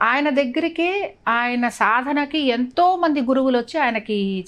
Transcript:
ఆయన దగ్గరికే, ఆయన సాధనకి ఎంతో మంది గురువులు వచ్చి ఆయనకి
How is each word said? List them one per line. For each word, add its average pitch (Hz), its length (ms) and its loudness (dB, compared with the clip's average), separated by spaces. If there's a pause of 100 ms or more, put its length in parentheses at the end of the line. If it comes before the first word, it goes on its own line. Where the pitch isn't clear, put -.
ఆయన 269 280 2
దగ్గరికే, 330 840 -2 (140)
ఆయన 240 400 0
సాధనకి 269 720 0
ఎంతో 269 560 2
మంది 320 260 0
గురువులు 262 360 2
వచ్చి 240 220 -4
ఆయనకి 208 680 -2